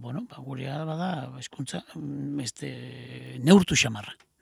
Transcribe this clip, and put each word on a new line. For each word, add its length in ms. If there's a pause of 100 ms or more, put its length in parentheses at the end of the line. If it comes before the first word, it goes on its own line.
bueno, 280
ba, 140
gurea 400
bada 260 (280)
hizkuntza, 440 (120)
mm, 500
este, 260 (720)
neurtu 360
xamarra. 360 (280)